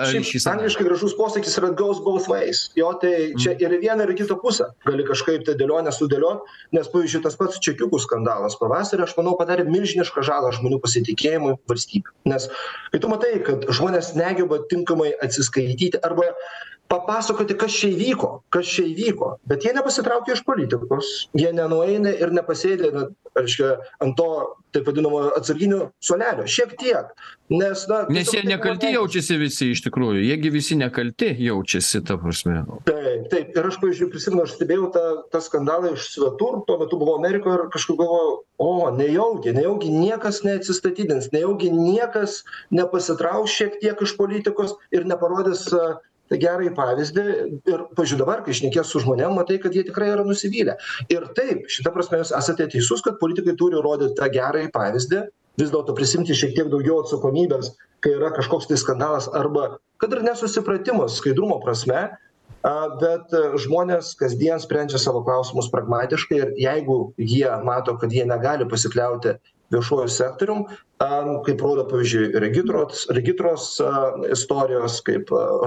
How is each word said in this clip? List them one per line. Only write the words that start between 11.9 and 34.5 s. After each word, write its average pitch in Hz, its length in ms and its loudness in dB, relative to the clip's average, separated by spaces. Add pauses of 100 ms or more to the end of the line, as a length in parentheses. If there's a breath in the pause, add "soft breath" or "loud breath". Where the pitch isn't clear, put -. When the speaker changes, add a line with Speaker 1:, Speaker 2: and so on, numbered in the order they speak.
Speaker 1:
Nes 135 220 0 (460 loud breath)
kai 208 60 2
tu 220 120 0
matai, 226 220 0 (100)
kad 135 240 -2
žmonės 156 480 0
negeba 185 540 0
tinkamai 165 500 0
atsiskaityti 131 840 0
arba 175 280 2 (560 loud breath)
papasakoti, 202 720 0
kas 214 160 0
čia 208 160 2
įvyko, 214 380 0 (200)
kas 175 140 0
čia 175 240 0
įvyko, 180 460 -2 (100)
bet - 220 -2
jie 240 100 2
nepasitraukia 247 600 0
iš - 80 -6
politikos, 139 880 -2
jie 165 180 4
nenueina 170 640 2
ir 170 160 0
nepasėdi, 175 600 0
na, 139 160 -2 (260)
reiškia, 131 380 2 (260 loud breath)
ant 131 160 0
to 165 120 2 (440)
taip 139 160 0
vadinamo 147 320 2 (160)
atsarginių 170 640 0
suolelio. 208 480 0
Šiek - 320 0
tiek. 247 320 0 (380 loud breath)
Nes, 190 380 0
na, 214 200 0
Speaker 2:
Nes 165 220 0
Speaker 1:
tiesiog 214 100 0
Speaker 2:
jie - 20 -2
Speaker 1:
tai 196 120 0
Speaker 2:
nekalti 190 340 -2
Speaker 1:
buvo 247 140 2
Speaker 2:
jaučiasi 180 360 0
visi 139 340 0
iš 120 120 -2
tikrųjų. 107 400 2
Jie 135 140 2
gi 156 120 0
visi 147 300 2
nekalti 123 500 0 (140)
jaučiasi, 95 640 0
ta 101 100 0
prasme. 85 460 -2 (240)
Speaker 1:
Taip, 131 420 0
taip. 180 220 -2
Ir 170 160 0
aš, 190 160 -6
pavyzdžiui, 180 320 0
prisimenu, 170 320 0
aš - 80 -12